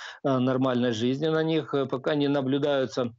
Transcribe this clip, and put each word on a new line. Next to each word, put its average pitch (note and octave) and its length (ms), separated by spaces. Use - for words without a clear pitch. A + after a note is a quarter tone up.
э, C3+ 160
нормальной B2+ 520
жизни B2+ 360
на D#3+ 160
них. D#3+ 300
Э, C#3 120
пока C#3+ 300
не C#3+ 120
наблюдаются, C3+ 920